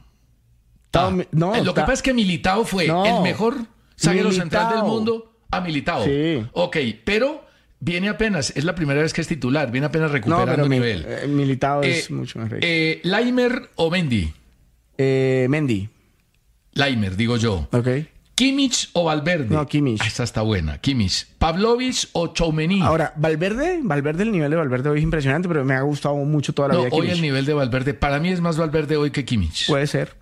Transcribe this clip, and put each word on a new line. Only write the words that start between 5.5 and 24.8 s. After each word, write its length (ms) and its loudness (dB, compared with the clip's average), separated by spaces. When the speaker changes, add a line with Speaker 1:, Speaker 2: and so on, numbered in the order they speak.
Speaker 2:
A 100 -2
Militao. 440 -2
Speaker 1:
Sí. 480 0
Speaker 2:
Ok, 240 -2
pero 400 0
viene 280 -2
apenas, 480 -2
es 80 -2
la 100 -2
primera 280 0
vez 100 0
que 80 -4
es 80 -4
titular, 420 0
viene 180 0
apenas 200 0
Speaker 1:
No, 60 -2
Speaker 2:
recuperando 400 2
Speaker 1:
pero 140 2
mi-, 80 4
Speaker 2:
nivel. 300 0
Speaker 1:
eh, 220 -6
Militao 540 0
Speaker 2:
Eh, 160 2
Speaker 1:
es 120 -6
mucho 280 -8
mejor. 240 -6
Speaker 2:
eh, 400 0
¿Laimer 720 0
o 160 0
Mendy? 420 0
Speaker 1:
Eh, 540 2
Mendy. 380 0
Speaker 2:
Laimer, 440 0
digo 200 0
yo. 360 0
Speaker 1:
Ok. 160 2
Speaker 2:
¿Kimmich 580 0
o 100 2
Valverde? 500 0
Speaker 1:
No, 120 0
Kimmich. 340 0
Speaker 2:
Ah, 60 -2
esa 180 -4
está 160 -4
buena, 380 0
Kimmich. 480 0
¿Pavlovich 760 0
o 200 -2
Tchouaméni? 480 0
Speaker 1:
Ahora, 360 2
Valverde, 680 0
Valverde, 400 -2
el 100 0
nivel 180 0
de 60 0
Valverde 320 0